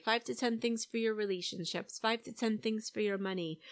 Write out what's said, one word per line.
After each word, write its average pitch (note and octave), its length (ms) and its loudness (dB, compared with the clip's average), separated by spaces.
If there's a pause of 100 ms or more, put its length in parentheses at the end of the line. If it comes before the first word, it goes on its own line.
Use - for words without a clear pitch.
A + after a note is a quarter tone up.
five A#3 200 4
to - 100 -2
ten A#3 240 2
things A#3 260 0
for - 140 -4
your A3+ 160 2
relationships, F#3 840 -2
five A3+ 240 0
to A#3+ 100 -10
ten A3 260 0
things A3 320 -2
for G#3+ 100 -4
your G3+ 180 2
money, F#3 420 -2 (120)